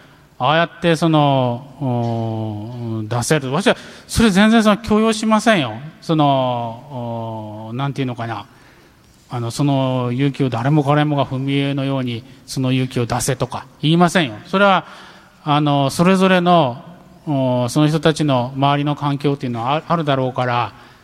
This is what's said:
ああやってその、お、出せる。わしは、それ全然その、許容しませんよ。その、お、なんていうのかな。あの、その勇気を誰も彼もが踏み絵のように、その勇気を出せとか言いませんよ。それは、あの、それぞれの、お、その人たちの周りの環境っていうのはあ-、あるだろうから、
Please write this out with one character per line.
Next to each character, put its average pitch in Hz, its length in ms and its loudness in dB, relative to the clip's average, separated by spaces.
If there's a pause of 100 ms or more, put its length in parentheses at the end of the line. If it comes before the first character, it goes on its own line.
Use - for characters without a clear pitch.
(400)
あ 127 100 2
あ 156 80 2
や 170 60 2
っ - 180 -6
て 170 140 2
そ 170 120 0
の、 120 2000 -2
お、 - 40 -
出 120 140 -4
せ 156 180 0
る。 131 120 -6
わ 156 100 -2
し 208 60 0
は、 208 100 2 (300)
そ - 160 0
れ 226 80 4
全 202 180 4
然 226 140 4
そ 214 60 4
の、 202 80 2
許 214 220 0
容 220 140 2
し 220 140 -4
ま 220 120 2
せ 226 160 2
ん 170 60 0
よ。 117 120 -4 (280)
そ 170 140 -2
の、 117 1500 -2
お、 113 60 -10
な 135 120 -4
ん 135 60 -6
て 139 80 -6
い 135 40 -2
う - 20 -4
の 123 80 -6
か 117 100 -8
な。 104 220 -8 (840)
あ 123 60 -6
の、 117 100 -4
そ 143 140 -4
の 131 480 0
勇 135 220 0
気 139 100 -4
を 127 60 0
誰 117 200 -2
も 151 140 4
彼 147 220 2
も 147 100 -2
が 135 100 0
踏 131 140 -6
み 139 180 -2
絵 139 160 -2
の 135 120 -4
よ 135 140 -2
う 131 40 -4
に、 120 200 -6 (220)
そ - 140 -8
の 131 140 0
勇 131 160 0
気 - 100 -4
を 120 60 0
出 120 160 -4
せ 131 160 -2
と 123 100 -2
か - 180 -12 (160)
言 151 120 4
い 165 40 4
ま 175 120 6
せ 175 140 0
ん 139 40 -2
よ。 107 80 -10 (100)
そ 190 140 -2
れ 202 60 4
は、 185 200 4 (600)
あ 147 160 2
の、 143 280 2
そ 175 140 0
れ 190 140 4
ぞ 190 100 4
れ 185 140 4
の、 165 420 2 (420)
お、 127 440 0
そ 147 100 0
の 151 80 4
人 156 140 0
た 160 120 2
ち 156 120 -2
の 131 300 0
周 143 240 2
り 143 40 -2
の 147 140 -2
環 143 200 -2
境 143 160 0
っ 139 40 -4
て - 80 -8
い 127 40 -4
う 120 40 -6
の 113 100 -6
は 135 140 0
あ-、 160 100 -4
あ 170 80 0
る 170 80 -2
だ 143 140 0
ろ 131 100 0
う 123 60 -4
か 127 120 -2
ら、 120 280 -2 (300)